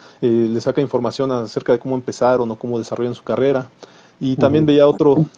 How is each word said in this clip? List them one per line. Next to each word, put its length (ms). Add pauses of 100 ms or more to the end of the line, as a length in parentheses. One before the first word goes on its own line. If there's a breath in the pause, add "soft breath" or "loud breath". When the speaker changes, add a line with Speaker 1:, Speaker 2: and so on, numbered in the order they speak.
(220 soft breath)
Speaker 1:
eh, 280
le 120
saca 180
información 500
acerca 420
de 60
cómo 160
empezaron 560
o 80
cómo 200
desarrollan 360
su 80
carrera. 460 (500 loud breath)
Y 180
también 280
Speaker 2:
Ujú. 40
Speaker 1:
veía 200
otro, 380 (120)